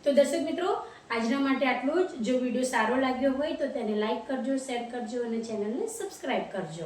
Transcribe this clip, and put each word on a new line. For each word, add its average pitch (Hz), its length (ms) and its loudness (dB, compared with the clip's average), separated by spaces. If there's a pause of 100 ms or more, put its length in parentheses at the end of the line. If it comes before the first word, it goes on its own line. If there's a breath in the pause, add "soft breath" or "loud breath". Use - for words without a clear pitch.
તો 285 80 4
દર્શક 285 280 6
મિત્રો, 349 280 0 (420 loud breath)
આજના 233 280 2
માટે 277 280 4
આટલું 269 420 2
જ. 269 120 -8
જો 247 180 2
વીડિયો 247 260 0
સારો 240 320 2
લાગ્યો 262 360 2
હોય, 294 220 -2
તો 277 140 -2
તેને 214 260 -2
લાઈક 220 320 0
કરજો, 262 300 -2
શેર 247 340 -4
કરજો 240 340 -4
અને 226 140 -2
ચેનલને 220 480 -4
સબસ્ક્રાઇબ 294 560 -4 (100)
કરજો. 165 340 -6